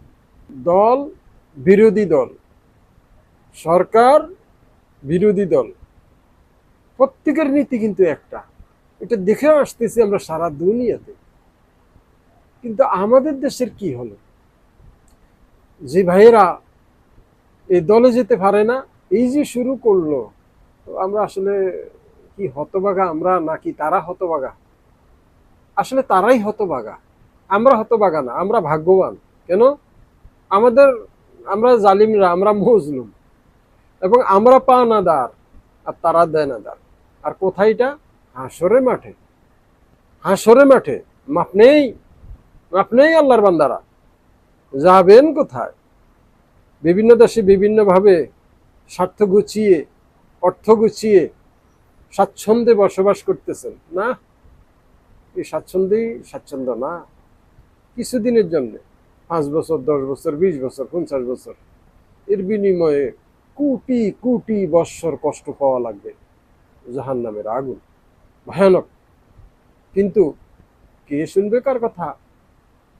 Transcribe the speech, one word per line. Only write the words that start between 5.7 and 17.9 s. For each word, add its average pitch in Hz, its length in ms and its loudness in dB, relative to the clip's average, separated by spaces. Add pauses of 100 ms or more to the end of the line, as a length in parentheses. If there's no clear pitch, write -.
প্রত্যেকের 277 520 -2
নীতি 269 300 -2
কিন্তু 196 240 -2
একটা। 123 400 -4 (560)
এটা 226 160 -8
দেখে 202 320 -2
আসতেছি 233 540 0
আমরা 202 180 0
সারা 160 300 -8
দুনিয়াতে। 185 640 -4 (1500)
কিন্তু 233 220 -4
আমাদের 254 560 0
দেশের 254 380 -6
কি 156 180 -8
হলো? 117 200 -12 (1700)
যে 151 220 -2
ভাইয়েরা 190 580 6 (1040)
এই 180 140 2
দলে 233 300 4